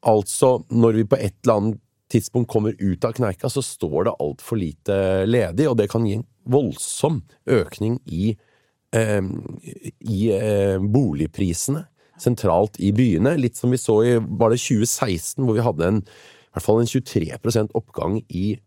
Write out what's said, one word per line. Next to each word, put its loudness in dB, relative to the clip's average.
Altså, 4
når 4
vi 2
på 2
et -4
eller 4
annet -2
tidspunkt 0
kommer 0
ut -2
av -2
kneika, -2
så -4
står -2
det -6
alt -6
for -4
lite -4
ledig, 0
og 0
det 2
kan 0
gi -2
en -10
voldsom 0
økning 0
i, -2
eh, 2
i, -4
eh, 0
boligprisene, -2
sentralt 0
i 2
byene, 2
litt -2
som 0
vi -2
så 2
i, 4
var 2
det -2
tjue 0
seksten, -4
hvor 2
vi 0
hadde 0
en, 0
i -20
hvert -8
fall 4
en -2
tjuetre -4
prosent 0
oppgang -4
i -4